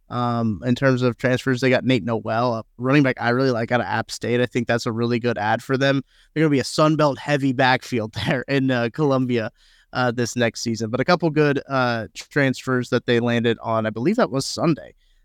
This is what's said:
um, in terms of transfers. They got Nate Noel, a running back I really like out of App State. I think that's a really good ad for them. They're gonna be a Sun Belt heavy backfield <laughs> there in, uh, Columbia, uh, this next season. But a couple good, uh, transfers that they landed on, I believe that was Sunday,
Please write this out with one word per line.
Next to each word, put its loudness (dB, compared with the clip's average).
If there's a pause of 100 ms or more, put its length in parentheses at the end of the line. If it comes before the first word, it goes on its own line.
um, -2
in 2
terms 2
of 0
transfers. 0
They 2
got 2
Nate 2
Noel, -2
a -8 (140)
running 2
back 0
I 0
really 2
like -2
out 2
of -4
App -4
State. -2
I 0
think -4
that's 0
a -4
really 0
good -2
ad -2
for -2
them. 2 (320)
They're 0
gonna 4
be 2
a 0
Sun 2
Belt 2
heavy 0
backfield 0
<laughs> -6
there 0
in, 2
uh, 0
Columbia, 0 (400)
uh, 0
this -2
next 0
season. -4
But -4
a 0
couple 2
good, 2
uh, 0
transfers -2
that 0
they 4
landed 0
on, -2
I -2
believe 0
that 2
was -2
Sunday, -2 (300)